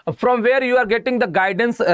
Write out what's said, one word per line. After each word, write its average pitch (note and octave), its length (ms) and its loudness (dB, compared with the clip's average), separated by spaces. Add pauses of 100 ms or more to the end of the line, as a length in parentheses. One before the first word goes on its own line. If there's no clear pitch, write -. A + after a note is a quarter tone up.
(160)
from B3 300 0
where C4 180 2
you B3 140 0
are B3 120 0
getting A#3 320 -2
the G#3+ 100 0
guidance, G3 500 -2 (120)